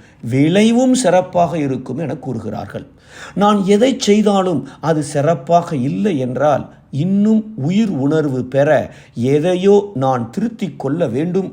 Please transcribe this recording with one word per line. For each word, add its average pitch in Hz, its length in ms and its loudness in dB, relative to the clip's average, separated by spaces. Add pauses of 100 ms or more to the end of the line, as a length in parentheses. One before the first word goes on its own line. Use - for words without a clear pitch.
(240)
விளைவும் 208 720 2
சிறப்பாக 175 640 2
இருக்கும் 131 420 -6
என 170 160 -6
கூறுகிறார்கள். 101 680 -10 (520)
நான் 208 320 4
எதை 208 300 4
செய்தாலும் 196 640 2 (220)
அது 156 220 0
சிறப்பாக 165 760 0
இல்லை 190 380 -2
என்றால் 131 440 0 (300)
இன்னும் 202 460 2 (180)
உயிர் 196 400 0
உணர்வு 139 480 0
பெற 143 240 0 (560)
எதையோ 180 500 2 (200)
நான் 131 340 0
திருத்திக் 208 480 -6
கொள்ள 170 300 -2
வேண்டும் 170 460 -4